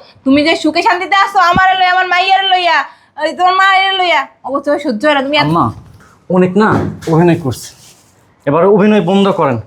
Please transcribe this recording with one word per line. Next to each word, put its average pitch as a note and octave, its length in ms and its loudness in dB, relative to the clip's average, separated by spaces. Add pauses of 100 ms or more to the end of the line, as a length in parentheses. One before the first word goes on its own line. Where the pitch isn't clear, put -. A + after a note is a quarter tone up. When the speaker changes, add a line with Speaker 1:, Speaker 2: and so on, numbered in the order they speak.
(260)
Speaker 1:
তুমি C#4 180 2
যে E4 120 0
সুখে D#4+ 260 -2
শান্তিতে F4+ 340 0
আছো, G4+ 240 0
আমার F#4+ 380 2
লইয়া, F#4 140 0
আমার F#4 160 0
মাইয়ার F#4+ 380 0
লইয়া, F4 380 0 (380)
ওই D#4 120 -4
তোমার F4+ 220 0
মায়ের F#4+ 380 2
লইয়া, E4+ 340 -2 (160)
অবশ্য C#4+ 360 -4
সহ্য C4+ 260 -6
হয় D4+ 80 2
না। C#4 80 0
তুমি C#4 160 -4
এত D4 80 0
Speaker 2:
আম্মা, - 260 0 (580)
অনেক F3+ 280 2
না G#3 160 2 (380)
অভিনয় E3 280 2
করছে, - 340 -8 (720)
এবার D#3 200 0
অভিনয় G3 360 2
বন্ধ G3 260 0
করেন। D3+ 400 -2